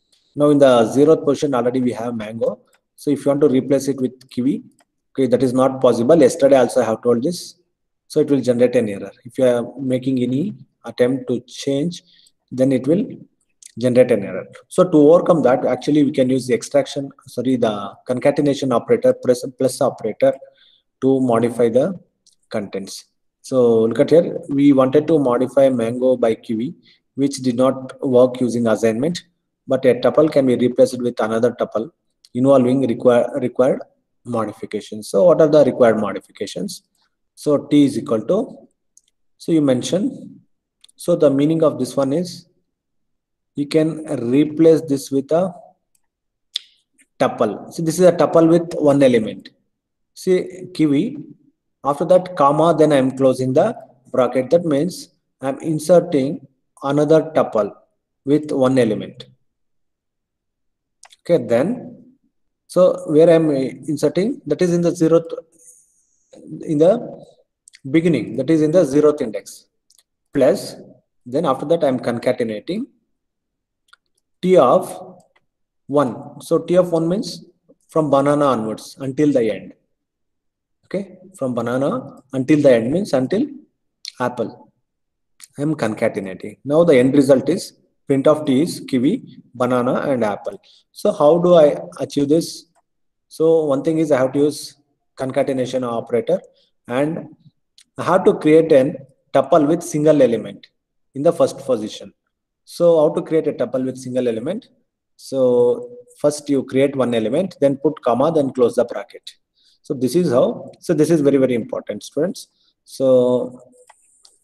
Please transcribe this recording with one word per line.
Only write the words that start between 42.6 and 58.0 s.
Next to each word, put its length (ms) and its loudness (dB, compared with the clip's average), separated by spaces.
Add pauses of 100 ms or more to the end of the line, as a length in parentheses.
you 140 -6
can 360 -2 (240)
replace 520 2
this 320 -6
with 180 -4
a 240 -2 (1700)
tuple. 520 -2
So 120 -8
this 160 -4
is 60 6
a 60 6
tuple 360 4
with 260 2
one 300 2
element. 460 0 (640)
See 600 -4
kiwi, 440 -2 (640)
after 220 -2
that 300 2
comma, 400 4
then 160 4
I 40 4
am 200 0
closing 360 0
the 240 2 (340)
bracket. 400 -2
That 140 2
means 460 -4 (300)
I 100 -4
am 100 -10
inserting 840 0 (380)
another 480 2
tuple 400 0 (540)